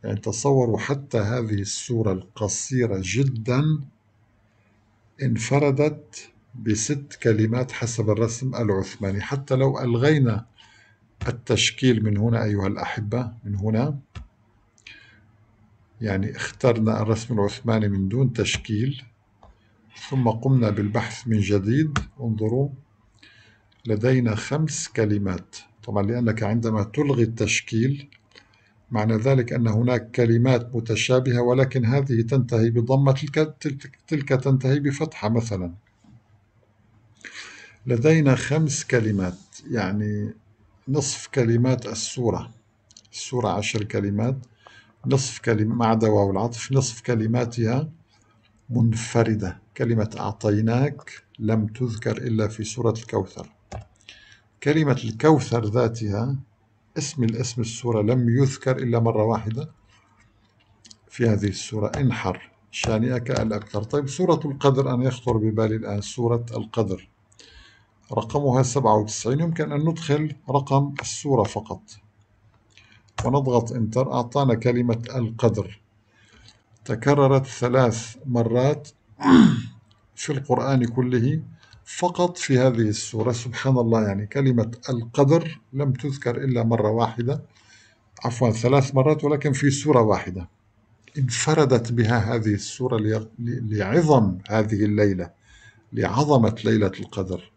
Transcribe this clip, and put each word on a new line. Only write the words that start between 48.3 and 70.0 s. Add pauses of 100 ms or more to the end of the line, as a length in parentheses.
منفردة. (160)
كلمة (100)
أعطيناك (280)
لم
تذكر
إلا
في
سورة
الكوثر. (1120)
كلمة
الكوثر
ذاتها، (600)
اسم
الاسم
السورة
لم
يذكر
إلا
مرة
واحدة (1400)
في
هذه
السورة،
انحر، (200)
شانئك
الأبتر.
طيب
سورة
القدر،
أنا
يخطر
ببالي
الآن
سورة
القدر، (1000)
رقمها
سبعة
وتسعين،
يمكن
أن
ندخل (140)